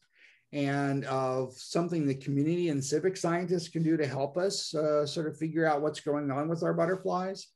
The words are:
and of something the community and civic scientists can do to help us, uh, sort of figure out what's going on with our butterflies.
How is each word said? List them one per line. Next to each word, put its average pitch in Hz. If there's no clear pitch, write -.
and 139
of 131
something 170
the 135
community 151
and 143
civic 156
scientists 175
can 165
do 160
to 156
help 135
us, 196
uh, 151
sort 151
of 156
figure 160
out 147
what's 151
going 147
on 143
with 165
our 170
butterflies. 185